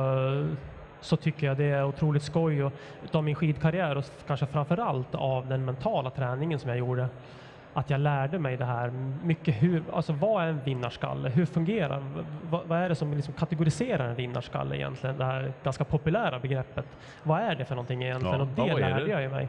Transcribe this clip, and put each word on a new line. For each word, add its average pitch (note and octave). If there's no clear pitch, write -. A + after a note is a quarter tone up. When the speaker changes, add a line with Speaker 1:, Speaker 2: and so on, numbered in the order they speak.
Speaker 1:
så -
tycker D3+
jag C3+
det D3
är C#3
otroligt D3
skoj D#3
och, C#3
utav D#3
min D3+
skidkarriär D#3
och C3
kanske C#3+
framförallt D3
av C3
den C3
mentala C3
träningen C3+
som C3
jag A#2+
gjorde, B2+
att C#3+
jag C#3
lärde C#3+
mig C3+
det B2
här B2
mycket. D#3+
Hur, E3
alltså, E3
vad F3+
är E3
en D#3
vinnarskalle? C3+
Hur D3
fungerar, E3
v-, E3
vad, E3+
vad E3
är F3+
det E3+
som, D3
liksom, D3
kategoriserar D#3+
en A#2
vinnarskalle C3
egentligen? C#3
Det C3
här C3
ganska C#3+
populära D#3+
begreppet. C3
Vad D#3
är G#3+
det B2+
för C3
någonting B2
egentligen? B2+
Speaker 2:
Ja, C3+
Speaker 1:
Och C#3
det C3+
Speaker 2:
ja, F3
vad C#3
är C3
Speaker 1:
lärde C3+
Speaker 2:
det? G#3
Speaker 1:
jag E3+
ju C3
mig. C3+